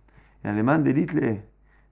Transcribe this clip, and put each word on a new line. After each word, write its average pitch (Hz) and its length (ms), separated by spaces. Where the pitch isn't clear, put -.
Et 104 60
Aleman 120 340
de 135 80
Hitlé, 131 520